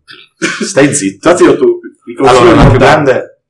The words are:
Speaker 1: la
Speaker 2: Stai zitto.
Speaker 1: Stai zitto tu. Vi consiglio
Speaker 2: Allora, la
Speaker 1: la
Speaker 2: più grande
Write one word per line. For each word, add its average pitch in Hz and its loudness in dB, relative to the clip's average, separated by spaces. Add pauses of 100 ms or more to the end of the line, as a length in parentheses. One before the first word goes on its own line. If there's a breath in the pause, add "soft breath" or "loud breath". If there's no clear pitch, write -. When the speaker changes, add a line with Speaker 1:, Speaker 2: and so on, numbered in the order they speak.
(600 loud breath)
Speaker 1:
la - -4
Speaker 2:
Stai 139 0
zitto. 95 -6 (100)
Speaker 1:
Stai 175 2
zitto - 2
tu. - 0 (240)
Vi - -16
consiglio 127 2
Speaker 2:
Allora, 120 0
la 143 2
Speaker 1:
la - 4
Speaker 2:
più - 2
grande 139 0 (240)